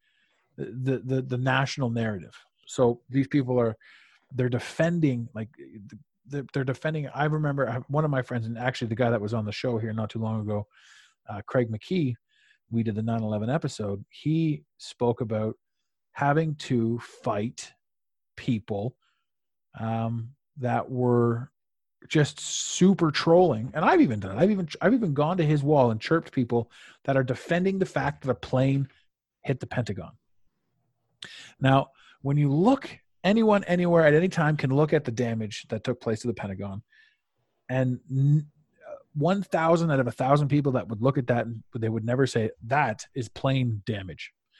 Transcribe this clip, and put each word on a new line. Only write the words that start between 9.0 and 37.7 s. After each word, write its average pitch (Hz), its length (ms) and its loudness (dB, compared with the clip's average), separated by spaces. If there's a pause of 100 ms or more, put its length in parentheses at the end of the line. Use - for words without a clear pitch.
that 113 100 0
was 107 120 -4
on 110 120 -2
the 101 60 -6
show 120 260 -4
here 110 160 -4
not 110 160 -4
too 113 100 -8
long 110 220 -2
ago, 104 260 -4 (640)
uh, 104 160 -10
Craig 123 260 0
McKee, 131 440 -2 (540)
we 113 140 0
did 107 120 -2
the 110 60 -4
nine 113 220 -2
eleven 107 260 -4
episode. 104 600 -4
He 156 540 -2 (140)
spoke - 440 -2
about 110 340 -2 (560)
having 147 440 0
to 120 440 0
fight - 720 -6 (640)
people, 110 640 -4 (840)
um, 113 500 -4 (280)
that 120 320 -2
were 120 600 2 (600)
just - 320 2
super - 680 2
trolling. 151 640 4
And 165 120 -2
I've 330 160 6
even 120 180 2
done 95 180 -8
it. 135 40 -2
I've 202 100 6
even, 185 160 -2 (140)
I've 196 120 4
even 214 200 0
gone 151 240 0
to 160 80 2
his 147 180 2
wall 135 280 6
and 110 100 -4
chirped - 320 0
people 120 360 0 (360)
that 135 100 0
are 135 80 4
defending 180 560 -2
the 185 60 2
fact 143 380 -4
that 131 80 0
a 117 40 -2
plane 135 520 0 (540)
hit 131 200 -4
the 120 60 -10
Pentagon. 95 440 -6 (1500)
Now, 135 300 4 (300)
when 139 140 -2
you 147 160 2
look, 202 380 2 (340)
anyone, 208 400 4
anywhere, 170 420 4
at 147 80 8
any 170 140 4
time 156 300 2
can 135 180 0
look 151 160 4
at 151 140 2
the 120 60 -2
damage 113 580 -4
that 107 160 -6
took - 160 -4
place 113 200 -2
to 123 60 -6
the 117 60 0
Pentagon. 98 500 -8 (840)
And 127 300 0 (120)